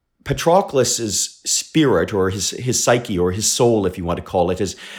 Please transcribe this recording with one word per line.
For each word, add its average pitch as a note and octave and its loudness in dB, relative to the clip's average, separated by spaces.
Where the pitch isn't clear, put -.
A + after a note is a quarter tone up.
Patroclus's C3+ 0
spirit, G#2+ 2
or F#2+ 0
his, F#2+ -4
his B2 -4
psyche, A#2 0
or F2 2
his G#2 -2
soul, A2+ 2
if F2 -4
you F#2 -8
want F2+ -4
to F#2 -8
call F2+ 0
it, F2+ -2
has, G2 -2